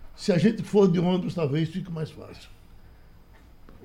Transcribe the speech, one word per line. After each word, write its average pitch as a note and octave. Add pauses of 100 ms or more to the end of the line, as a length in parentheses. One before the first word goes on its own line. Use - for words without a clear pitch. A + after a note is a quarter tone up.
(140)
se -
a F3+
gente G#3
for G3
de F3
ônibus, F3+
talvez D#3
fique F3+
mais D#3+
fácil. - (1400)